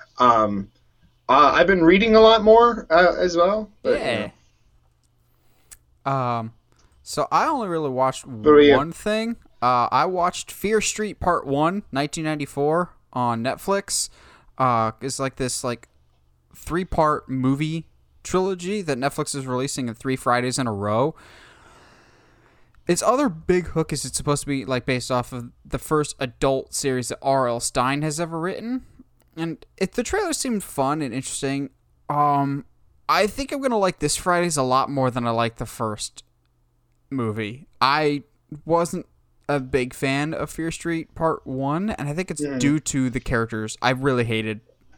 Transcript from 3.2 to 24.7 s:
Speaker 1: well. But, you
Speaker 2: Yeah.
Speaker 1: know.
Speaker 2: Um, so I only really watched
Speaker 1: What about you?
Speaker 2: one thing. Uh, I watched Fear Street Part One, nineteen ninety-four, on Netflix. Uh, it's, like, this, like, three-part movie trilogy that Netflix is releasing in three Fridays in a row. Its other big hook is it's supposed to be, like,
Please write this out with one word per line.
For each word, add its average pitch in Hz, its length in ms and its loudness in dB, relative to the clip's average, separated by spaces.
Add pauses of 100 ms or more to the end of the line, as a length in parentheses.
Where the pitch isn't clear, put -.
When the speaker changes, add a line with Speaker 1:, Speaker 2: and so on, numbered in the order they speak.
Speaker 1:
well. 208 320 2 (140)
But, 127 160 2
you - 60 -6
Speaker 2:
Yeah. 110 260 -4 (1700)
Speaker 1:
know. 135 60 -2
Speaker 2:
Um, 120 420 -2 (500)
so - 280 -4
I 190 160 4
only 262 220 -2
really 160 200 -2
watched 131 360 -2
Speaker 1:
What 117 160 -14 (100)
about 147 80 10
you? 143 160 10
Speaker 2:
one 147 160 0
thing. 220 460 -4 (240)
Uh, 123 300 2
I 139 160 2
watched 180 440 -4
Fear 214 300 0
Street 208 400 -6
Part 175 260 0
One, 156 440 0
nineteen 151 340 -4
ninety-four, 151 640 -2 (240)
on 120 300 -2
Netflix. - 680 -4 (480)
Uh, 117 340 2 (100)
it's, 135 180 -8
like, 135 180 -4
this, 127 260 -4
like, 120 240 -6 (680)
three-part 160 760 -2
movie 139 560 0 (380)
trilogy 185 580 -2
that 151 160 -2
Netflix 143 380 -4
is 135 120 -8
releasing 127 400 -4
in 113 80 -6
three 131 220 -4
Fridays 123 420 0
in 127 80 0
a 110 60 -2
row. 107 420 0 (1700)
Its 175 160 -2
other 254 260 2
big 170 380 -2
hook 160 260 -4
is 147 100 -6
it's 131 140 -8
supposed 143 240 -2
to - 60 -12
be, 135 180 -6
like, 127 200 -4